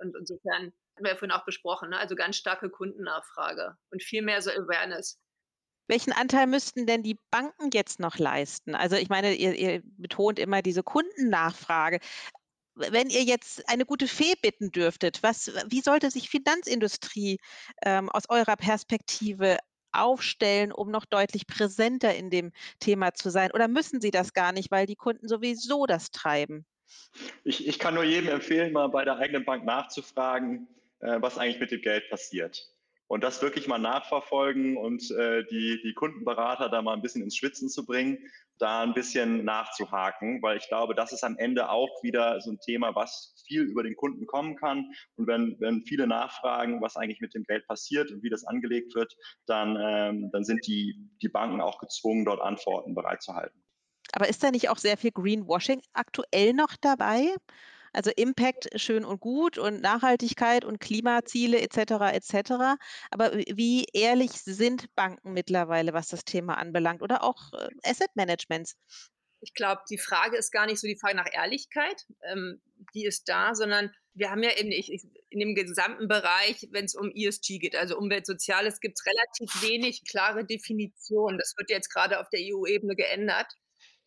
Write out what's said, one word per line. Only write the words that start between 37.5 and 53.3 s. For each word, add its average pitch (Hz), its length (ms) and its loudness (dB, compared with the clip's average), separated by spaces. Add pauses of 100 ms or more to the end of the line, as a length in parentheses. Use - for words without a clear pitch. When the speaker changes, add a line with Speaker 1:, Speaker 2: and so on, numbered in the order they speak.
Speaker 3:
zu 135 160 -6
bringen, 127 360 0 (400)
da 113 240 2
ein 117 100 2
bisschen 117 520 0
nachzuhaken, 107 1000 -2
weil 107 140 2
ich - 100 -10
glaube, 113 260 0
das 113 180 -2
ist 120 120 -6
am 117 140 -4
Ende 120 320 0
auch 123 340 0
wieder 117 380 2
so 110 100 -8
ein 104 80 -8
Thema, 120 340 -2
was - 540 -6
viel 151 160 0
über 113 180 0
den 110 140 -6
Kunden 123 320 -6
kommen 147 300 -4
kann. 139 340 -4 (240)
Und 117 100 -4
wenn, 117 340 2
wenn 113 260 0
viele 139 200 0
nachfragen, 120 760 -2
was 113 160 -4
eigentlich 110 240 -6
mit 113 120 -8
dem 110 120 -8
Geld 107 220 -4
passiert 143 440 -2
und 101 100 -14
wie 117 80 -4
das 120 160 -4
angelegt 120 480 -2
wird, 113 220 -2 (320)
dann, 107 340 2
ähm, 104 500 0
dann 101 120 0
sind 113 240 0
die, 104 260 -2 (260)
die 107 100 -2
Banken 104 320 -2
auch - 180 -2
gezwungen, 110 460 -2
dort 101 160 0
Antworten 92 520 -2
bereitzuhalten. 87 680 -6 (480)